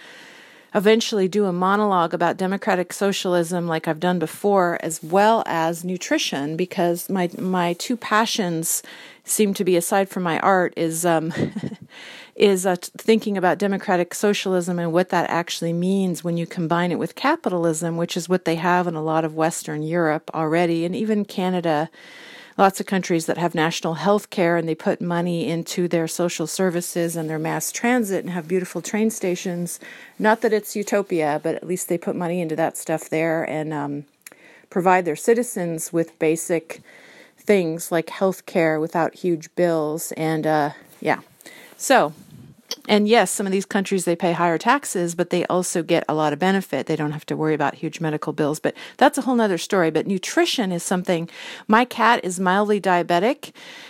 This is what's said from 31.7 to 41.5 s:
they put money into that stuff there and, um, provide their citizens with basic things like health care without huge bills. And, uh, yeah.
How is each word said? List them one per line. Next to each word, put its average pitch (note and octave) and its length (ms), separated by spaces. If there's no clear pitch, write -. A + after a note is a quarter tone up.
they E3+ 100
put F3 180
money F3+ 240
into D#3 160
that D#3+ 220
stuff D#3+ 320
there D#3+ 340
and, D#3 300
um, C#3+ 300
provide F#3 340
their D3+ 120
citizens F#3+ 760
with E3 260
basic D#3+ 640
things E3 540
like E3 200
health F#3+ 340
care D#3+ 340
without D#3+ 360
huge E3+ 400
bills. E3 580
And, D#3+ 340
uh, D3+ 240
yeah. - 200